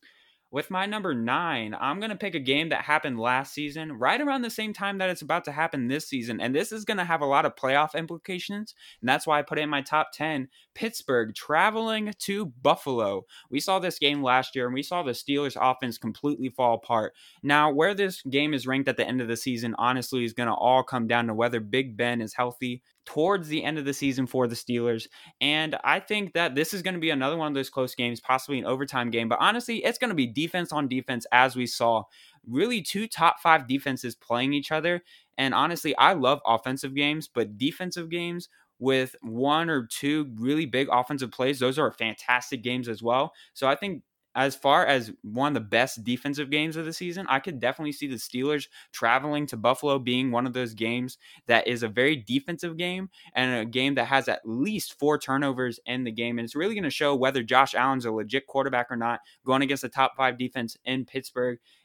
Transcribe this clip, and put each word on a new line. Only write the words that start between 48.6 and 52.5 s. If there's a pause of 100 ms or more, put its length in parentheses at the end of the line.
traveling
to
Buffalo
being
one
of
those
games (300)
that
is
a
very
defensive